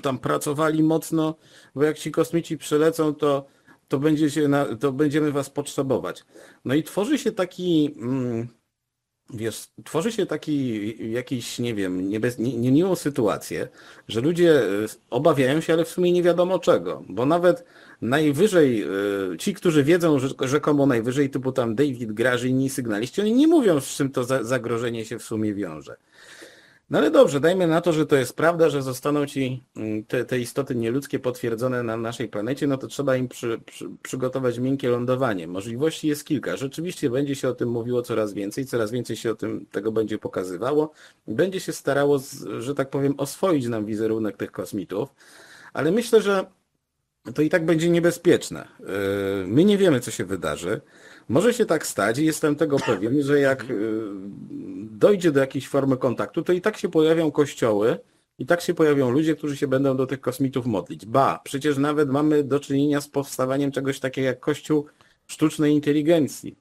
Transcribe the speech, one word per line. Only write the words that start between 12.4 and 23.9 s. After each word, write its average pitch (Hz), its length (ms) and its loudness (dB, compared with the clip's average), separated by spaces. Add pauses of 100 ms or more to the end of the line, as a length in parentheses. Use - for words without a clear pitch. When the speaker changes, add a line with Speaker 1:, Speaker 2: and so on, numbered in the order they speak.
Speaker 1:
niemiłą 147 400 4
sytuację, 98 720 -2 (400)
że 110 120 -2
ludzie, 165 420 4
e, 101 40 2 (440)
obawiają 147 500 2
się, 165 120 -2
ale 165 120 2
w 165 40 -4
sumie 175 240 2
nie 175 100 2
wiadomo 175 360 2
czego, 87 500 0
bo 110 180 -2
nawet 175 380 4 (360)
najwyżej, 143 840 4
e, 71 40 -2 (520)
ci, 190 160 -4
którzy 151 300 4
wiedzą, 160 340 4
że 131 100 0 (120)
rzekomo 139 460 2
najwyżej, 127 440 2
typu 131 220 -4
tam 117 220 0
David 120 380 -2
Graży, 123 360 0
inni 131 220 2
sygnaliści, 117 500 -4
oni 214 120 2
nie 285 160 6
mówią, 220 320 6
z - 60 -10 (100)